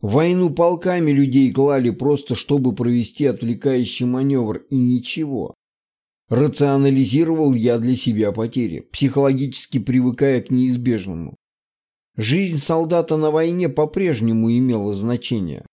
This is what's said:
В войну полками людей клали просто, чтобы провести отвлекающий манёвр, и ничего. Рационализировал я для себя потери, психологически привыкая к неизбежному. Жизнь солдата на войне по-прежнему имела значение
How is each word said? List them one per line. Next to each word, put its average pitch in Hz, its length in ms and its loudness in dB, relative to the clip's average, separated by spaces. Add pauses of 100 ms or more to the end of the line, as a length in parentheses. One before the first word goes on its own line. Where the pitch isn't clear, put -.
В 104 100 -4
войну 175 380 2
полками 170 640 0
людей 135 420 4
клали 135 360 2
просто, 143 460 -2
чтобы 127 400 0
провести 120 500 -2
отвлекающий 123 800 -2
манёвр, 127 520 -2 (120)
и 139 60 -4
ничего. 123 800 -2 (760)
Рационализировал 139 1300 2
я 117 240 2
для 120 180 0
себя 107 380 0
потери, 110 480 -4 (100)
психологически 135 880 0
привыкая 127 600 0
к - 100 -6
неизбежному. 120 880 -2 (800)
Жизнь 160 400 -2
солдата 165 580 0
на 156 160 0
войне 170 380 0
по-прежнему 123 840 0
имела 117 420 0
значение 104 800 -4